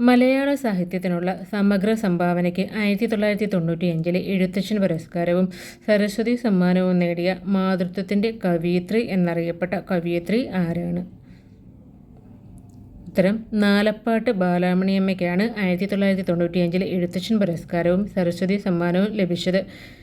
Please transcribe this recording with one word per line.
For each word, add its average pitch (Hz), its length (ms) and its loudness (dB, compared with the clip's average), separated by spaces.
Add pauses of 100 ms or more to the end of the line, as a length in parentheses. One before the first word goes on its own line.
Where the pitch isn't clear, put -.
മലയാള 254 540 4
സാഹിത്യത്തിനുള്ള 180 760 -2 (200)
സമഗ്ര 202 440 2
സംഭാവനയ്ക്ക് 175 720 0 (120)
ആയിരത്തി 208 300 0
തൊള്ളായിരത്തി 208 460 0
തൊണ്ണൂറ്റിയഞ്ചിലെ 170 760 0
എഴുത്തച്ഛൻ 190 540 0
പുരസ്കാരവും 175 680 0 (360)
സരസ്വതി 214 540 0
സമ്മാനവും 185 640 2
നേടിയ 175 320 0 (160)
മാതൃത്വത്തിൻ്റെ 190 920 0
കവയിത്രി 175 680 0
എന്നറിയപ്പെട്ട 170 680 0 (100)
കവയിത്രി 175 560 -2 (140)
ആരാണ്? 175 480 -2 (2000)
ഉത്തരം 190 320 2 (160)
നാലപ്പാട്ട് 214 760 2
ബാലാമണിയമ്മയ്ക്കാണ് 185 1120 0 (140)
ആയിരത്തി 185 280 0
തൊള്ളായിരത്തി 196 420 0
തൊണ്ണൂറ്റിയഞ്ചിലെ 175 600 0
എഴുത്തച്ഛൻ 180 500 -2
പുരസ്കാരവും 175 680 0
സരസ്വതി 180 500 0
സമ്മാനവും 180 560 0
ലഭിച്ചത്. 185 480 0 (400)